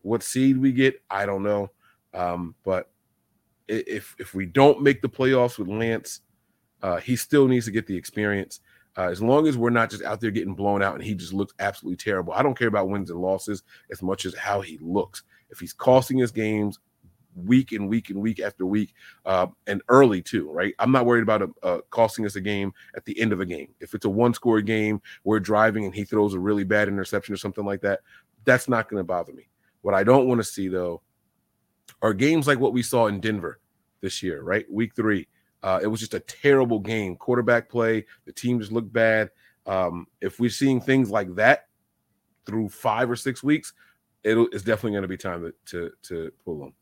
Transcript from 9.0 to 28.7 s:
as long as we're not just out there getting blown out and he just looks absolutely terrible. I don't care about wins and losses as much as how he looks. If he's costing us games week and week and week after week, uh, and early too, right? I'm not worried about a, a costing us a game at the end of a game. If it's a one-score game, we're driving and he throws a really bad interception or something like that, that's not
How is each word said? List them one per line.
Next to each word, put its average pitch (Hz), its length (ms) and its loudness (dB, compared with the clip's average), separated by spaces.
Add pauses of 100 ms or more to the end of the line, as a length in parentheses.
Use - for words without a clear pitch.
as 87 100 -6
long 135 280 4
as 135 100 0
we're 117 140 2
not 117 180 2
just 104 140 -12
out 107 180 -6
there 113 80 -2
getting 95 240 -4
blown 101 300 0
out 98 100 0
and - 100 -10
he 104 120 -4
just 87 180 -10
looks 98 240 -4
absolutely 95 400 -6
terrible. 92 360 -4
I 117 100 2
don't 135 120 2
care 120 120 0
about 101 220 0
wins 98 200 -4
and 85 100 -8
losses 95 440 -4 (260)
as 92 140 -14
much 95 220 -4
as 90 100 -8
how 101 260 -4
he 80 180 -14
looks. 85 440 -4 (260)
If - 100 -20
he's 87 140 -12
costing 131 480 2
us 117 80 2
games 107 480 -2 (680)
week 131 260 2
and 101 160 -6
week 110 220 -4
and 98 100 -6
week 110 220 -4
after 98 240 -6
week, 101 280 -2 (320)
uh, 92 220 0 (200)
and 101 200 -4
early 120 340 8
too, 80 300 -4
right? 90 280 -2
I'm 113 120 2
not 127 140 4
worried 120 160 4
about 107 220 2
a, 85 60 -4 (140)
a 90 200 -2
costing 113 420 0
us 101 100 -6
a 98 60 -6
game 98 320 -4 (240)
at - 80 -14
the - 120 -10
end 113 140 0
of 90 80 -2
a 95 60 -2
game. 78 240 -10 (100)
If - 140 -14
it's 107 100 -10
a 104 60 0
one-score 117 520 2
game, 107 380 -2 (240)
we're 107 160 2
driving 107 460 2
and 90 80 -8
he 104 100 -8
throws 104 300 2
a 92 60 -4
really 101 260 0
bad 104 240 2
interception 101 440 -4
or 95 40 -8
something 101 260 -8
like 101 180 -6
that, 98 200 -2 (420)
that's 127 240 4
not 117 220 0